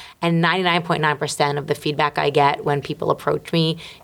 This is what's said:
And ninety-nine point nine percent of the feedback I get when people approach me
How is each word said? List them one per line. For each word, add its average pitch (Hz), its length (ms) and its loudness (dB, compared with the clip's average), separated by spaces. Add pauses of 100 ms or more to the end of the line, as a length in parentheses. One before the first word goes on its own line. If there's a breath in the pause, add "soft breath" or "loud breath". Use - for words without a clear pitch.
(220 loud breath)
And 170 200 2
ninety-nine 175 420 2
point 165 180 0
nine 151 160 2
percent 147 400 -2
of 143 100 -6
the 143 80 0
feedback 147 420 -2
I 147 120 2
get 143 340 2
when 143 180 0
people 156 300 -4
approach 151 400 -2
me 165 260 0 (260 loud breath)